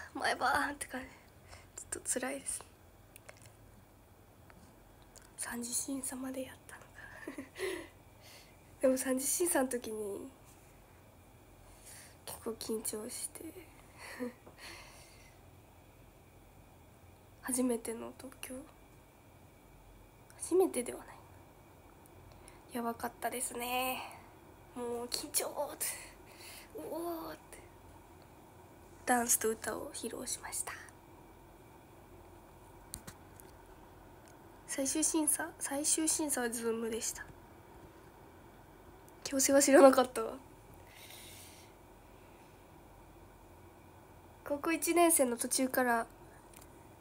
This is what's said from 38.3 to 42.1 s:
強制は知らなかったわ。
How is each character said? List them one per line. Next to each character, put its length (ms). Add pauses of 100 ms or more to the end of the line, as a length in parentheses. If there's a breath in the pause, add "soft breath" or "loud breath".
強 160
制 140
は 80
知 100
ら 100
な 100
か 100
っ 80
た 120
わ。 120 (4000 loud breath)